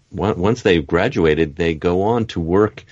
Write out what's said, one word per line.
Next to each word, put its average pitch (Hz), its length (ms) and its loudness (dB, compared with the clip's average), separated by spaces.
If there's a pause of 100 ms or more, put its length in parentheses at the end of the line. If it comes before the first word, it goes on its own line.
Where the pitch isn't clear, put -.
(180)
on-, 90 220 -2
once 107 220 0
they've 85 240 2
graduated, 80 720 0
they 85 180 0
go 90 300 -2
on 113 240 0
to - 120 -8
work 92 520 0